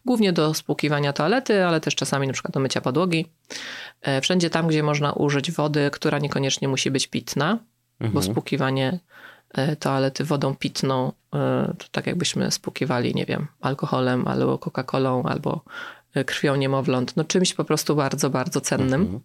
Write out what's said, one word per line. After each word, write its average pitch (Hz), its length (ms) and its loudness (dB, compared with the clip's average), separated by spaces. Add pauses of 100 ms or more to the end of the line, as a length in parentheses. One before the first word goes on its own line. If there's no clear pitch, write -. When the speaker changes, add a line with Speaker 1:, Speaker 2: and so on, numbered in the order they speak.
Speaker 1:
głównie 220 280 4
do 156 220 2
spłukiwania 143 580 0
toalety, 202 520 2
ale 165 160 2
też 156 140 -2
czasami 139 320 0
na 131 60 -2
przykład - 220 -6
do 139 60 0
mycia 131 200 0
podłogi. 160 460 0 (760)
E, 135 180 0
wszędzie 175 300 2
tam, 165 180 0
gdzie 151 140 2
można 147 300 0
użyć 143 400 0
wody, 147 400 2
która 147 260 0
niekoniecznie 139 500 0
musi 131 220 0
być 135 160 0
pitna, 143 520 -2 (420)
bo 120 60 -2
Speaker 2:
Mhm. 113 180 2
Speaker 1:
spłukiwanie, 135 720 0 (560)
e, 147 220 0
toalety 135 480 0
wodą 143 320 0
pitną, 135 560 -2 (220)
e, 131 440 0
to - 140 -18
tak 139 140 -4
jakbyśmy 139 440 -2
spłukiwali, 127 640 -2
nie - 120 -2
wiem, - 200 -4 (140)
alkoholem 127 680 0
albo 131 300 0
Coca-Colą, 131 720 -2
albo, 139 320 -2 (540)
e, 135 100 0
krwią 139 320 0
niemowląt, 135 600 0
no 160 80 2
czymś 180 300 2
po 151 100 -2
prostu 151 320 2
bardzo, 143 340 2
bardzo 131 300 0
cennym. 131 400 2
Speaker 2:
Mhm. 98 240 -2